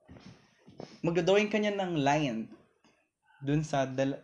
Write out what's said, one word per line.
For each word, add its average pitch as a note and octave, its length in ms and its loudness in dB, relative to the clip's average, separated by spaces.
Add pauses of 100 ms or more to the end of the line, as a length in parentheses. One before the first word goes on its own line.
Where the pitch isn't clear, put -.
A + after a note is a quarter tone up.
(1000)
magdodrawing F3+ 480 2
ka G#3+ 80 0
niya G#3 160 0
ng F3 320 -2
line C3+ 480 0 (880)
dun D3 240 0
sa C3+ 240 -2
dal-, C3+ 360 -2